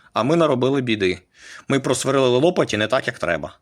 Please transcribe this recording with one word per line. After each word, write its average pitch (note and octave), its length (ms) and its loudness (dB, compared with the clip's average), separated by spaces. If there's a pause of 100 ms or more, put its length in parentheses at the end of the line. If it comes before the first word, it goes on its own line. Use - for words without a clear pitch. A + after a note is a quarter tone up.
(120)
а A2 100 0
ми D3 140 2
наробили C3+ 440 2
біди. G2 380 0 (500)
Ми C3+ 120 0
просверлили C3+ 580 2
лопаті D#3+ 380 0
не G#2+ 100 0
так, C3 200 -2
як B2 120 -6
треба". D#2+ 440 -4